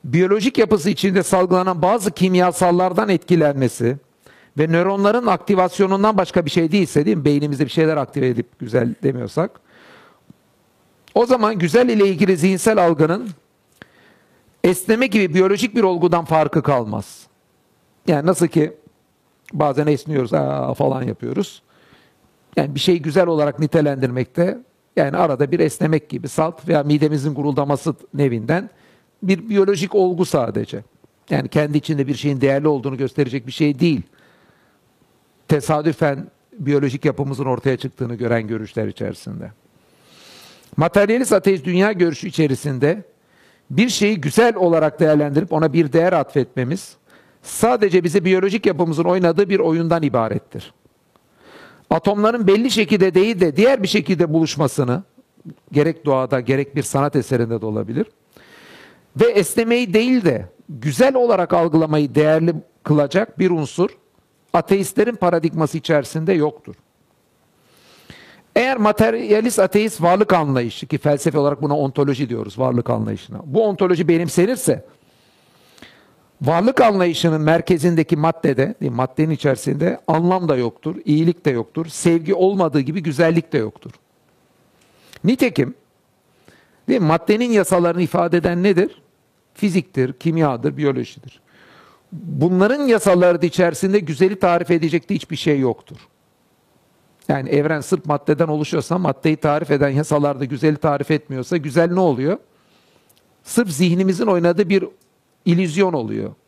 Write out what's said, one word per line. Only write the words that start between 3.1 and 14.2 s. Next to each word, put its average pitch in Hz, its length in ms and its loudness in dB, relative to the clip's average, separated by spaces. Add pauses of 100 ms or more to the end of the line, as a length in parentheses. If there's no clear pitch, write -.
ve 156 100 0
nöronların 196 600 0
aktivasyonundan 196 920 0
başka 180 280 0
bir 143 60 -4
şey 165 200 0
değilse, 160 340 0
değil 202 120 0
mi? 139 80 -4
Beynimizde 147 400 0
bir 123 40 -10
şeyler 160 280 0
aktive 131 300 -2
edip 117 320 -4
güzel 120 440 -2
demiyorsak, 135 480 -4 (1600)
o 226 120 2
zaman 226 340 0
güzel 202 300 2
ile 208 180 4
ilgili 185 300 2
zihinsel 190 480 2
algının 170 440 2 (1300)